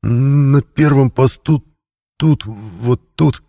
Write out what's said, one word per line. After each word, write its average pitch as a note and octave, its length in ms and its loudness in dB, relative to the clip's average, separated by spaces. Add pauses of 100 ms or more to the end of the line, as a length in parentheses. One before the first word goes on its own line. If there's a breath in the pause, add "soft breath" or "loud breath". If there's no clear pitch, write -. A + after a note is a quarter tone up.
На C3+ 600 2
первом C#3 480 2
посту, E3 540 -2 (540)
тут, D#3 280 0
вот A2 680 -6
тут D#3 340 -2